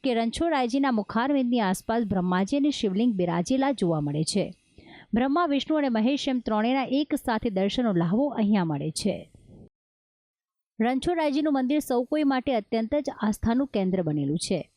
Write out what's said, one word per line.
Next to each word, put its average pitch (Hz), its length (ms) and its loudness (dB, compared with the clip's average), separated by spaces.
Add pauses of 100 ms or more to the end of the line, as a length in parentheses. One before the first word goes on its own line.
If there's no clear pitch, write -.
કે 254 100 0
રણછોડ 233 380 0
રાયજીના 269 380 0
મુખારવિંદની 247 680 0
આસપાસ 220 440 0
બ્રહ્માજી 185 520 0
અને 285 140 2
શિવલિંગ 220 440 0
બિરાજેલા 180 580 0
જોવા 170 280 0
મળે 147 240 -2
છે. 185 300 -2 (600)
બ્રહ્મા, 277 320 2
વિષ્ણુ 285 300 0
અને 285 120 0
મહેશ 240 400 0
એમ 262 120 0
ત્રણેયના 240 440 0
એક 277 300 -2
સાથે 233 360 -2
દર્શનનો 202 420 0
લ્હાવો 180 360 2
અહીંયા 208 360 2
મળે 151 260 -2
છે. 117 400 -6 (1500)
રણછોડ 262 380 0
રાયજીનું 302 340 0
મંદિર 269 260 2
સૌ 254 260 0
કોઈ 302 200 0
માટે 269 300 2
અત્યંત 226 400 -2
જ 294 160 -2 (100)
આસ્થાનું 233 460 0
કેન્દ્ર 185 360 0
બનેલું 151 360 0
છે. - 380 -4